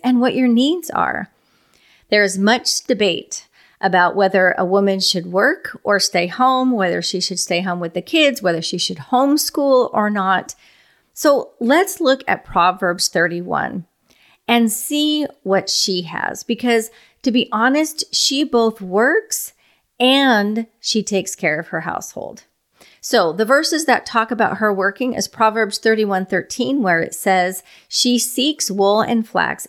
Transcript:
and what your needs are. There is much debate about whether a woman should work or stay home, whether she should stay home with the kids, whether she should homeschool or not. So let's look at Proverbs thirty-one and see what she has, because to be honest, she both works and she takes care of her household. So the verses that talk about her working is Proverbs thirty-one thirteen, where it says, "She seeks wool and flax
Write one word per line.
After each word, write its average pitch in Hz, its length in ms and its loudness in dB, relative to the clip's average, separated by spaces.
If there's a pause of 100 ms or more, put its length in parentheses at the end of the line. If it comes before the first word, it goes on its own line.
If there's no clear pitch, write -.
and 247 160 4
what 254 140 2
your 254 120 2
needs 285 440 2
are. - 400 -4 (800)
There 208 120 4
is 196 160 -2
much 226 460 0
debate - 640 -2 (320)
about 180 340 2
whether 190 440 4
a 185 60 0
woman 196 360 2
should 180 320 -4
work 240 500 -2
or 202 160 2
stay 180 280 0
home, 254 440 0
whether 185 300 0
she 180 180 -4
should 180 220 -6
stay 175 220 -2
home 175 180 -4
with 170 140 -6
the 180 80 -4
kids, 294 400 0
whether 170 180 0
she 165 160 -6
should - 220 -6
homeschool 277 920 2
or 208 180 0
not. 190 440 -2 (600)
So - 440 2
let's 311 400 2
look 269 300 0
at - 160 -4
Proverbs 180 640 0
thirty-one 175 800 -4 (600)
and 233 240 2
see 302 560 -2 (180)
what 190 260 0
she 180 320 -2
has, - 420 -8
because 233 460 -2 (320)
to 262 80 0
be 233 220 0
honest, 262 640 0
she 277 300 0
both 226 380 0
works 240 720 -2 (440)
and 233 680 2 (120)
she - 240 -2
takes 196 320 -4
care 156 240 -2
of 165 100 -10
her 160 140 -6
household. - 640 -10 (580)
So 180 300 2
the 190 120 -2
verses 302 420 2
that - 200 2
talk 226 240 -2
about 220 260 0
her 214 160 0
working 196 420 -2
is - 140 -6
Proverbs 220 500 0
thirty-one 208 480 0
thirteen, 247 560 -2
where 175 180 2
it - 140 -6
says, 185 480 0 (260)
"She 247 300 2
seeks 285 520 -2
wool 202 300 4
and 226 260 0
flax - 420 -4